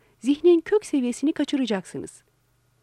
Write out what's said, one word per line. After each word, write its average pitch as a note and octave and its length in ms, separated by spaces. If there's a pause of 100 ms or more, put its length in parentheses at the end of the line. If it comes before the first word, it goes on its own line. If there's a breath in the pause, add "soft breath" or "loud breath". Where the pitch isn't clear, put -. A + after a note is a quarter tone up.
(180)
zihnin D#4+ 420
kök G#4 240
seviyesini C#4 480
kaçıracaksınız. A3 880 (600)